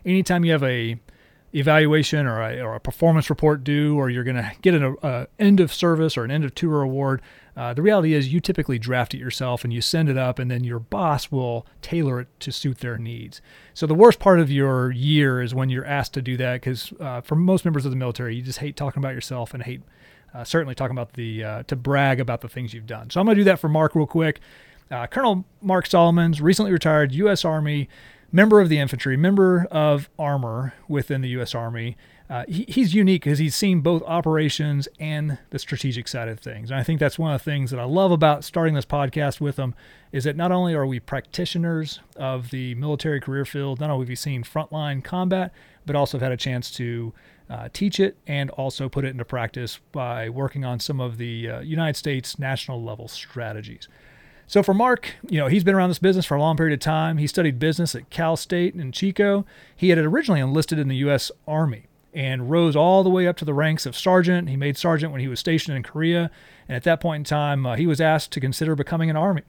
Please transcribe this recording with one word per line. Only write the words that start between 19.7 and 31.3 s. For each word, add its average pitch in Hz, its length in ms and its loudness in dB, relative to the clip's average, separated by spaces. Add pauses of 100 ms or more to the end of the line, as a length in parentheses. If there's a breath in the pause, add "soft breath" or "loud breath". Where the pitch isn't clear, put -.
uh, 120 120 -12
certainly 147 280 -2
talking 127 220 -6
about 120 180 -8
the, 110 300 -8
uh, 107 200 -8
to 143 120 -4
brag 135 440 2
about 120 220 -4
the 120 80 -12
things 117 240 -10
you've 113 140 -16
done. 117 220 -12
So 165 100 -4
I'm 196 60 4
gonna 220 100 8
do 202 100 6
that 185 140 6
for 156 100 0
Mark 156 240 4
real 156 140 2
quick. 160 320 0 (500 soft breath)
Uh, 120 180 -6
Colonel 220 380 0 (160)
Mark 185 240 0
Solomons, 170 560 4
recently 185 300 4
retired 151 420 4
U 202 160 2
S 185 160 0
Army, 151 420 -2 (420 loud breath)
member 208 300 8
of 185 80 6
the 156 100 4
infantry, 135 380 -2
member 180 560 4
of 151 380 2 (100)
armor 131 540 -4 (160)
within 139 320 -2
the 127 80 -4
U 123 120 -4